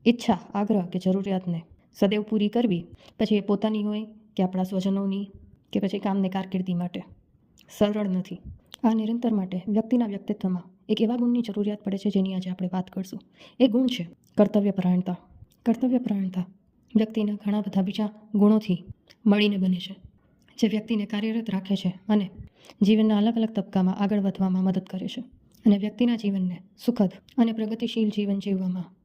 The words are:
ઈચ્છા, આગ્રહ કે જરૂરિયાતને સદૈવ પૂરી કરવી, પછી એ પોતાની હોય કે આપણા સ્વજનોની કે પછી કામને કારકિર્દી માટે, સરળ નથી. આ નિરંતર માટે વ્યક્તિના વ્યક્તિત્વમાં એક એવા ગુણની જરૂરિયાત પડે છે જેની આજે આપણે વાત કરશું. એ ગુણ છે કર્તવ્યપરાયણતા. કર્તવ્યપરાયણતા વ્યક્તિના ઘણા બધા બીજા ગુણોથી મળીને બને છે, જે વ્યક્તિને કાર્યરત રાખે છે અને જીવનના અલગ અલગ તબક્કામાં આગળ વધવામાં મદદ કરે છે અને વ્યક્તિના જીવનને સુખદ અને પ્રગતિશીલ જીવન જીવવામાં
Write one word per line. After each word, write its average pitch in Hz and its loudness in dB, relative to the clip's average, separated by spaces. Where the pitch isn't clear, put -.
ઈચ્છા, 233 2
આગ્રહ 202 0
કે 180 -6
જરૂરિયાતને 185 -2
સદૈવ 208 2
પૂરી 208 0
કરવી, 202 0
પછી 214 2
એ 202 2
પોતાની 208 -2
હોય 214 -4
કે 190 2
આપણા 185 0
સ્વજનોની 196 -2
કે 208 0
પછી 196 -2
કામને 196 0
કારકિર્દી 190 -4
માટે, 175 -6
સરળ 208 0
નથી. 185 -4
આ 226 4
નિરંતર 226 -2
માટે 185 -4
વ્યક્તિના 220 2
વ્યક્તિત્વમાં 196 -4
એક 208 2
એવા 233 2
ગુણની 240 2
જરૂરિયાત 208 -4
પડે 196 -2
છે 208 -2
જેની 190 0
આજે 185 -4
આપણે 180 -4
વાત 185 -4
કરશું. - -10
એ 254 6
ગુણ 247 2
છે 170 -4
કર્તવ્યપરાયણતા. 190 2
કર્તવ્યપરાયણતા 214 0
વ્યક્તિના 214 0
ઘણા 208 -4
બધા 196 -2
બીજા 208 -2
ગુણોથી 208 4
મળીને 208 4
બને 185 2
છે, - -10
જે 220 4
વ્યક્તિને 214 -2
કાર્યરત 220 -4
રાખે 190 2
છે 180 -2
અને 214 4
જીવનના 214 6
અલગ 226 2
અલગ 220 0
તબક્કામાં 190 0
આગળ 202 0
વધવામાં 190 0
મદદ 185 0
કરે 185 -10
છે - -8
અને 202 6
વ્યક્તિના 214 0
જીવનને 190 -2
સુખદ 226 2
અને 226 4
પ્રગતિશીલ 220 -2
જીવન 202 -2
જીવવામાં 185 -2